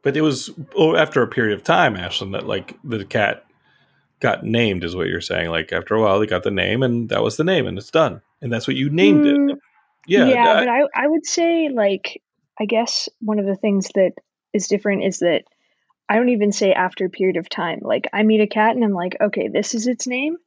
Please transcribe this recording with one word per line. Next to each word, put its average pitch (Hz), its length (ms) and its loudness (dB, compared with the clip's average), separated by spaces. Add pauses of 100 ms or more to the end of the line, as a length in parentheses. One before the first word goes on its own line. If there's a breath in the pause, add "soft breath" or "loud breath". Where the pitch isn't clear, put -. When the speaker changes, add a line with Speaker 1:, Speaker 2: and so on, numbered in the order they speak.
Speaker 1:
But 143 120 0
it 151 60 0
was, 143 300 0 (240)
oh, 160 200 4
after 151 280 2
a 110 40 2
period 107 300 0
of - 60 -16
time, 160 320 2
Ashlyn, 90 380 -8
that, 101 120 -6
like, 104 380 -6
the 110 220 -6
cat - 380 -2 (760)
got 110 260 0
named, 107 380 0
is 87 120 -6
what 92 120 -2
you're 90 120 -4
saying. 85 300 -4
Like, 82 240 -4
after 87 220 -2
a 110 60 2
while, 101 180 4
they 107 80 2
got 90 160 -2
the 98 80 0
name, 98 320 0
and 120 260 -2
that 104 140 0
was 110 140 -2
the 156 60 -2
name, 170 220 0
and 92 140 -6
it's - 100 -16
done. 143 320 0 (180)
And 120 140 -6
that's 117 140 -4
what 131 100 -2
you 139 140 -2
named 202 340 4
Speaker 2:
Mm, 285 280 2
Speaker 1:
it. 285 40 -10 (480)
Yeah, 247 220 4
Speaker 2:
yeah, 240 240 4
Speaker 1:
I - 80 4
Speaker 2:
but 247 100 0
I, 254 120 2 (140)
I 269 120 0
would 339 180 0
say, 330 480 0
like, 196 480 -2 (380)
I 214 60 -2
guess 226 440 -2 (100)
one 214 200 -2
of 196 80 -2
the 196 80 0
things 196 400 0
that 190 160 4 (420)
is 196 140 -2
different 202 380 -2
is 190 140 -2
that 170 260 0 (640)
I 208 80 2
don't 247 120 2
even 208 220 2
say 196 220 2
after 185 320 -2
a 185 40 -4
period 185 280 -2
of 165 100 -6
time. 175 340 -6
Like, - 300 -2
I 208 120 0
meet 220 180 4
a 214 60 4
cat, 220 280 2
and 247 80 0
I'm 208 80 2
like, 185 300 -4
"Okay, 202 260 0
this - 260 -2
is 226 140 -2
its 247 180 -4
name 269 300 -4 (120)